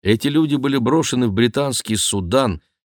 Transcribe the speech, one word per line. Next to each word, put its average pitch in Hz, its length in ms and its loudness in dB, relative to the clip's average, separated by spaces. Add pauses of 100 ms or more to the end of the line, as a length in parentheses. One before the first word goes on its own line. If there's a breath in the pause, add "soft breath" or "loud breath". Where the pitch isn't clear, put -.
Эти 110 260 0
люди 147 280 2
были 139 220 0
брошены 123 500 0
в 101 60 -2
британский 117 600 -2
Судан 98 680 -2 (280)